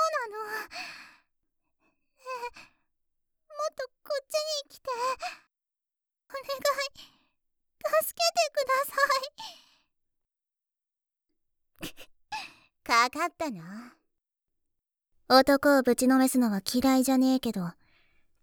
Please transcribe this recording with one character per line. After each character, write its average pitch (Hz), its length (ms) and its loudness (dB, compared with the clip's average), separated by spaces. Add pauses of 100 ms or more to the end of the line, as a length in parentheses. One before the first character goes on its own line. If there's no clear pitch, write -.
(260)
う 415 60 -14
な 427 60 -12
の。 440 60 -8
ね 427 140 -10 (1700)
え、 480 320 -12 (880)
も 587 240 -10
っ - 60 -20
と 523 100 -8 (160)
こ - 80 -16 (100)
っ 554 60 -20
ち - 80 -16 (300)
に - 100 -20
来 - 60 -20
て。 539 100 -10 (1400)
お - 20 -16
願 539 100 -10
い、 523 80 -12 (1500)
助 - 100 -8
け - 80 -12 (140)
て 640 180 0
く - 140 -4
だ 523 80 0 (3250)
さ - 1120 -4
い。 240 40 -4
<laughs> - 20 -
か 294 80 -8
か 349 60 0
っ 330 120 -4
た 311 140 -4
な。 202 420 -14 (1300)
男 277 500 6
を 262 40 4
ぶ 240 120 2
ち 254 140 2
の 262 100 6
め 262 100 6
す 254 120 2
の 233 100 2
は 196 140 -2
嫌 262 320 2
い 262 80 4
じ 269 80 2
ゃ 262 60 4
ね 262 160 4
え 254 60 0
け 226 120 -4
ど、 180 200 -6 (720)